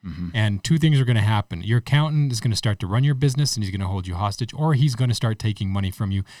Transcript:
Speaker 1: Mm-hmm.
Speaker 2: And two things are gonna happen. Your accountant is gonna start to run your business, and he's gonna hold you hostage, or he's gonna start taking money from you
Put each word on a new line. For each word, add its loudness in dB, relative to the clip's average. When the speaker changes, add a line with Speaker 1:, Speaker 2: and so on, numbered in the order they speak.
Speaker 1:
Mm-hmm. -8
Speaker 2:
And 0
two 2
things 4
are 2
gonna 4
happen. 0
Your 0
accountant 2
is -4
gonna 0
start -2
to -6
run 2
your 2
business, 0
and -4
he's -4
gonna -4
hold -4
you -6
hostage, -4
or 0
he's 2
gonna 0
start -2
taking -2
money -2
from -4
you -2